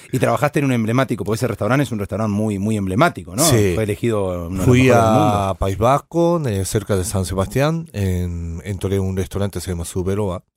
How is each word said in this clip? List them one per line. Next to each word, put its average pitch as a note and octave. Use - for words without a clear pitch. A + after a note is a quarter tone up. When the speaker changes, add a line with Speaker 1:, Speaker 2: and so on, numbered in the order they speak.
Speaker 1:
Y C#3+
trabajaste A#2+
en C#3+
un C3+
emblemático, A#2
porque G2+
ese B2
restaurante A2
es A#2+
un A2
restaurante G2+
muy, G#2
muy G#2+
emblemático, F#2+
¿no? B2+
Speaker 2:
Sí. A2
Speaker 1:
Fue E2+
elegido G#2
uno F2
de F#2+
los F#2+
Speaker 2:
Fui B2+
Speaker 1:
mejores A#2+
del A2
mundo. G#2+
Speaker 2:
a G2
País G2
Vasco, D#3+
eh, G2
cerca G2+
de F2+
San F#2+
Sebastián, B2+
en, F2
entré G2
en G2
un F#2+
restaurante F#2+
que -
se F#2+
llama E2+
Suberoa, F#2+